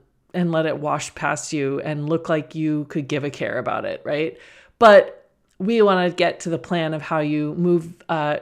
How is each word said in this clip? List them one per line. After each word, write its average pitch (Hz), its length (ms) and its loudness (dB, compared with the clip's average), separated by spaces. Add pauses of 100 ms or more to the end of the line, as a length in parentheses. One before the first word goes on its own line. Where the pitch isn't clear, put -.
(340)
and 175 180 0
let 160 140 0
it 147 140 -4
wash 147 360 -4
past 147 380 -4
you 139 280 -2
and 147 280 -6
look 165 200 -2
like 156 260 -4
you 151 300 -2
could 143 220 -6
give 143 160 -4
a 147 60 -6
care 113 280 -6
about 107 280 -6
it, - 200 -8
right? 151 320 -4 (420)
But - 500 8 (280)
we 220 240 0
wanna 185 280 4
get 170 320 0
to 175 80 -8
the 165 80 -2
plan 165 360 -4
of 151 80 -6
how 160 180 -4
you 151 360 -2
move, 175 380 0 (160)
uh, 151 320 -2